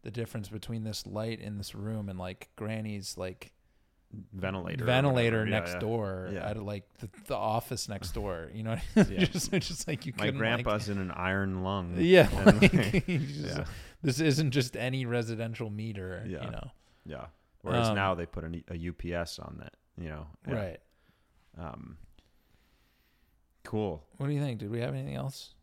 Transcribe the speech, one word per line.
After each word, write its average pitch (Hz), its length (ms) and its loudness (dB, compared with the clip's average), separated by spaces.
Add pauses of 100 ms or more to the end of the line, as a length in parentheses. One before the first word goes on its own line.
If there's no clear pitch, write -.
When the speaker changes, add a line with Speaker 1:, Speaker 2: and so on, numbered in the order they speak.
Speaker 1:
the - 80 -10
difference 110 400 -6
between 110 340 -6
this 110 220 -6
light 107 340 -4
in 104 200 -8
this - 160 -10
room 104 340 -4
and, 92 80 -6
like, 92 380 -8
Granny's, 107 600 -6
like, 92 360 -8 (840)
Speaker 2:
Ventilator 95 500 -4
or 117 40 2
Speaker 1:
ventilator 123 520 4
Speaker 2:
whatever. 107 120 2
Yeah, 110 80 4
Speaker 1:
next 87 140 -2
Speaker 2:
yeah. 90 60 -4
Speaker 1:
door 101 520 -2
Speaker 2:
Yeah. 101 180 -4
Speaker 1:
at, 107 140 -4
like, 101 360 -8
the, 110 100 -12 (180)
the 110 80 -2
office 110 540 -2
next 95 240 -6
door. 90 400 -4
You 110 100 -8
know, 110 140 -2 (100)
<laughs> - 80 -2
Speaker 2:
Yeah. 190 300 8
Speaker 1:
just, - 280 -2
it's 185 140 2
just, - 200 -6
like, - 200 -4
you 127 100 -6
Speaker 2:
My 104 100 0
Speaker 1:
couldn't, 131 120 -2
like 120 240 2
Speaker 2:
grandpa's 104 260 0
in 101 100 -2
an 92 120 -4
iron 95 520 0
lung. 92 340 -2
Speaker 1:
Yeah, 165 340 10
Speaker 2:
And, 98 300 8
Speaker 1:
<laughs> - 0 -
like, 202 120 10
Speaker 2:
like, 107 360 4
Speaker 1:
you 170 100 2
just, 143 380 -4
Speaker 2:
yeah. - 80 -4 (380)
Speaker 1:
this 139 180 2
isn't 147 300 6
just 123 260 0
any 127 280 -2
residential 117 640 -2
meter. 104 560 -6
Speaker 2:
Yeah. 90 200 -6
Speaker 1:
You 113 60 -6
know. 113 200 -8 (340)
Speaker 2:
Yeah. 69 200 -10 (360)
Whereas 113 280 2
Speaker 1:
Um, 107 60 2
Speaker 2:
now 98 200 2
they 85 120 -4
put - 180 -8
an, 82 240 -8
a 87 80 -6
U 85 160 -6
P 85 200 -6
S 85 260 -4
on 71 200 -12
that. - 160 -16 (220)
You 82 120 -8
know. 76 180 -10 (200)
Yeah. - 60 -2
Speaker 1:
Right. 95 260 -6 (800)
Speaker 2:
Um, 73 400 -12 (1700)
cool. 101 420 -2 (120)
Speaker 1:
What 139 100 -4
do 147 60 0
you 143 60 0
think? 127 200 -2
Did 101 120 -8
we 117 80 -2
have 131 140 -2
anything 139 220 -6
else? 135 480 -8